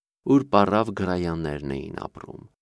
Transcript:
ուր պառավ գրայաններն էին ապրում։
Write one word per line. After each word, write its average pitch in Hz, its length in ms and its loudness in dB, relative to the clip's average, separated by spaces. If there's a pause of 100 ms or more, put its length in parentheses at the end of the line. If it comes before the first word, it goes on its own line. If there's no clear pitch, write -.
(260)
ուր 135 200 6
պառավ 104 460 4
գրայաններն 82 800 -4
էին 69 240 -8
ապրում։ - 460 -16 (180)